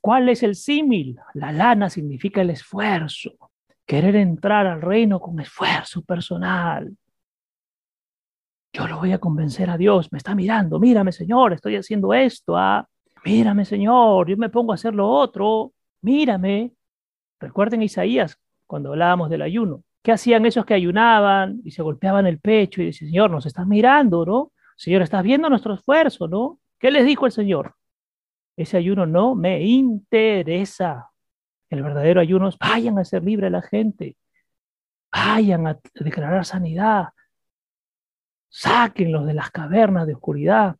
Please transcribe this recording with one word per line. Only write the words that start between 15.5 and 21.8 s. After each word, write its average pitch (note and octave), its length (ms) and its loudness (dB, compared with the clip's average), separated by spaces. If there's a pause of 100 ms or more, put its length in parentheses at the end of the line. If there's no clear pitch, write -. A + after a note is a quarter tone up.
Mírame. A3 720 -2 (680)
Recuerden G#3 400 -2
a A3 40 0
Isaías, G#3 540 -2 (280)
cuando C#3+ 240 -10
hablábamos E3+ 400 0
del D#3 120 -4
ayuno. F3+ 400 -4 (180)
¿Qué A3+ 120 0
hacían A3+ 340 4
esos A3+ 180 0
que A3 100 0
ayunaban G3+ 880 2
y D#3 80 -14
se E3+ 100 -10